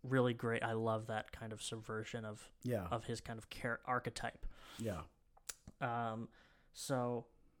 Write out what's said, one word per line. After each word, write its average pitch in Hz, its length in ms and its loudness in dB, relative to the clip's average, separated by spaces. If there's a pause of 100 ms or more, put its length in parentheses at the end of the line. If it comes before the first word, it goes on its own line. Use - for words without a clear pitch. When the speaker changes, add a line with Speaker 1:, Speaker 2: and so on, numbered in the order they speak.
Speaker 1:
really 123 320 6
great. 113 280 2
I 113 100 2
love 113 340 2
that 110 260 -4
kind 110 200 -8
of 107 100 -8
subversion 110 640 -4
of, 107 240 -8 (120)
Speaker 2:
Yeah. 110 280 2
Speaker 1:
of 117 140 0
his 113 180 -2
kind 117 160 -6
of - 100 -12
char-, - 380 -2
archetype. - 580 0 (340)
Speaker 2:
Yeah. 98 240 0 (800)
Speaker 1:
Um, 117 480 0 (460)
so, 123 500 0 (360)